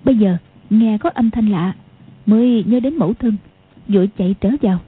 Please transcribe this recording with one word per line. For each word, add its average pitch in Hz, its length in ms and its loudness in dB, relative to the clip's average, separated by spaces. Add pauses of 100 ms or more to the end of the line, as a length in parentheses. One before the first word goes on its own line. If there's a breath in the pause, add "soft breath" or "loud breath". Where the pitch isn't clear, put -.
Bây 262 120 2
giờ 196 200 2 (340)
nghe 220 280 2
có 339 120 -2
âm 226 200 -2
thanh 220 180 -2
lạ, 185 260 -2 (520)
mới 226 400 2
nhớ 240 140 0
đến 277 160 -4
mẫu 208 180 -2
thân, 220 220 -2 (520)
vội 202 300 2
chạy 190 220 -2
trở 202 100 0 (120)
vào. 185 260 0